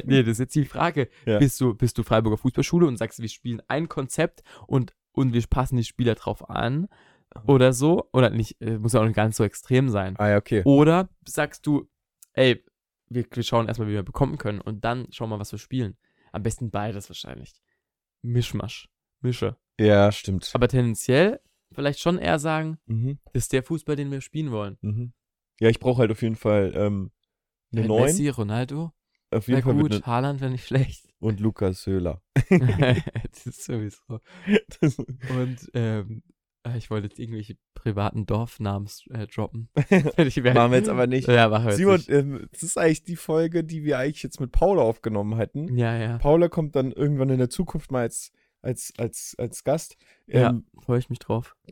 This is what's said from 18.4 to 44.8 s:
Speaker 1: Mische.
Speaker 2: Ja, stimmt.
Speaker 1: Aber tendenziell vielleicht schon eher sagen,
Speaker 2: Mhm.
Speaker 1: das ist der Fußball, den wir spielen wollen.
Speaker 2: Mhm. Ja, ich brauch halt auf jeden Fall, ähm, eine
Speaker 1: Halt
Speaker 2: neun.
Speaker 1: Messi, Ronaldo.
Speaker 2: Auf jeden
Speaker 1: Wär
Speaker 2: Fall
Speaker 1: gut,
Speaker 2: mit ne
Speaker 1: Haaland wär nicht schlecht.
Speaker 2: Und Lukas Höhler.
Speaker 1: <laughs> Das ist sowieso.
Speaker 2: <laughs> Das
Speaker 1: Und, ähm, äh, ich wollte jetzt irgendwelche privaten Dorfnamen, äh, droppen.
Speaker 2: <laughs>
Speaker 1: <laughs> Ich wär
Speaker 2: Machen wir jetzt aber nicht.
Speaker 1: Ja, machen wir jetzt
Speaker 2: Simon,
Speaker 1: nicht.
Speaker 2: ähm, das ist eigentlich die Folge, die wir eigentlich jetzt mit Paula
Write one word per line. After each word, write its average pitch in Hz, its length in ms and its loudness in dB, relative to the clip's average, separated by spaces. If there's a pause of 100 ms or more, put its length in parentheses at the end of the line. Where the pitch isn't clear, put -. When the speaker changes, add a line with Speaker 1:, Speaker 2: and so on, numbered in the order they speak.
Speaker 1:
Mische. 120 360 -4 (220)
Speaker 2:
Ja, 104 340 8
stimmt. - 420 -6
Speaker 1:
Aber 123 140 0
tendenziell 127 720 2 (320)
vielleicht 143 280 -4
schon 175 180 0
eher 165 220 0
sagen, 160 460 -4
Speaker 2:
Mhm. 120 320 -4 (140)
Speaker 1:
das 120 120 -2
ist - 80 -8
der 131 100 0
Fußball, 151 340 -6
den 139 140 -6
wir 135 100 -8
spielen 151 300 -8
wollen. 104 300 -8
Speaker 2:
Mhm. 113 320 -4 (480)
Ja, 113 80 6
ich 113 100 2
brauch 127 200 0
halt 117 120 4
auf 110 120 -4
jeden 113 140 -2
Fall, 104 380 2
ähm, 101 380 -2 (580)
eine 113 120 -2
Speaker 1:
Halt 110 60 0
Speaker 2:
neun. 110 180 6
Speaker 1:
Messi, 151 220 2
Ronaldo. 127 640 -4 (380)
Speaker 2:
Auf 113 160 -2
jeden 127 120 2
Speaker 1:
Wär 123 40 0
Speaker 2:
Fall 127 120 2
Speaker 1:
gut, 147 80 4 (100)
Speaker 2:
mit 202 80 0
ne - 60 -12
Speaker 1:
Haaland 131 340 -2
wär 131 100 -4
nicht 127 160 -8
schlecht. - 540 -2
Speaker 2:
Und 110 180 -2
Lukas 101 480 -2
Höhler. 90 360 -4 (120)
Speaker 1:
<laughs> 127 960 0
Das - 160 -18
ist - 180 -16
sowieso. 110 560 -10 (260)
Speaker 2:
<laughs> - 340 0
Das 147 180 0
Speaker 1:
Und, 127 760 -6
ähm, 110 480 -4 (440)
äh, 120 100 -6
ich - 140 -10
wollte 107 180 -4
jetzt - 100 -16
irgendwelche 110 380 -12 (180)
privaten 101 520 -2
Dorfnamen, 104 640 -4 (220)
äh, 110 160 -10
droppen. 113 500 -8
Speaker 2:
<laughs> - 0 -
Speaker 1:
<laughs> 151 400 2
Ich 143 260 2
wär 123 120 4
Speaker 2:
Machen 120 180 6
wir 127 60 6
jetzt 214 100 2
aber 123 180 2
nicht. 127 220 -2
Speaker 1:
Ja, 117 200 8
machen 107 160 2
wir 113 60 0
jetzt 101 80 2
Speaker 2:
Simon, 190 180 6
Speaker 1:
nicht. - 120 -2
Speaker 2:
ähm, 139 440 0
das - 100 -14
ist 165 160 -6
eigentlich 160 260 2
die 175 120 -10
Folge, 165 480 0
die 156 200 -10
wir 139 140 0
eigentlich 143 240 -4
jetzt - 180 -10
mit 123 120 -6
Paula 175 300 4